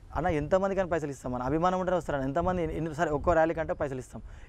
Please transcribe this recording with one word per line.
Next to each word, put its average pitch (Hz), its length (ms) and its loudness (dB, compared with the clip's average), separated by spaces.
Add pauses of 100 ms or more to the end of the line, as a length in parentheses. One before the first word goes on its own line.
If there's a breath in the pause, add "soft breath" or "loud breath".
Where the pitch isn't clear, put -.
(160)
అన్న, 160 120 0
ఎంతమందికైనా 185 600 2
పైసలు 156 220 0
ఇస్తాం, 131 220 -6
మన 123 100 -4
అభిమానం 165 380 2
ఉంటే 180 120 0
వస్తారన్న, 151 320 0
ఎంతమంది 165 520 0
ఎన్ని, 160 180 -4
సరే, 156 160 0
ఒక్కో 151 220 2
ర్యాలీ 160 220 4
కంటే 160 180 -4
పైసలు 139 260 -4
ఇస్తాం. 120 240 -12 (260 loud breath)